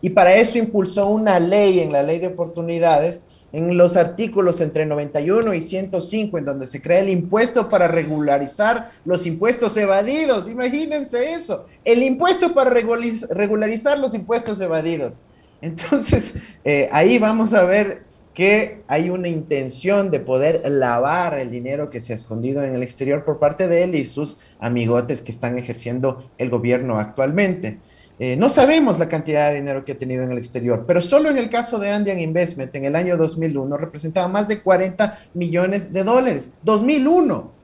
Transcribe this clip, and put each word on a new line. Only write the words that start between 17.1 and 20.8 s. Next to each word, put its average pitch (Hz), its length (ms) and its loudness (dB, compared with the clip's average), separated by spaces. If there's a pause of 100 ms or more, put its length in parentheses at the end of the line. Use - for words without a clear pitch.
vamos 220 360 2
a 196 100 6
ver 196 380 0 (340)
que 208 500 2
hay 160 220 0
una 180 200 -4
intención 165 840 -2
de 147 100 0
poder 139 500 0
lavar 143 680 2